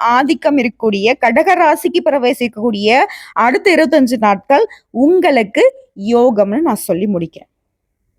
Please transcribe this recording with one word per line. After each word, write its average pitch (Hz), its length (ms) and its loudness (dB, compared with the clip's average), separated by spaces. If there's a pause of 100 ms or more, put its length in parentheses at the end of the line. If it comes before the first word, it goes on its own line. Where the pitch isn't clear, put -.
(140)
ஆதிக்கம் 285 480 0
இருக்கக்கூடிய 220 500 -2 (120)
கடக 311 360 2
ராசிக்கு 330 460 0
பிரவேசிக்கக்கூடிய 240 880 -2 (480)
அடுத்த 254 300 -2
இருபத்தஞ்சு 285 500 2
நாட்கள் 214 400 0 (400)
உங்களுக்கு 302 600 2 (500)
யோகம்னு 226 440 2 (100)
நான் 214 200 -4
சொல்லி 185 260 -2
முடிக்கிறேன். 170 360 -10 (680)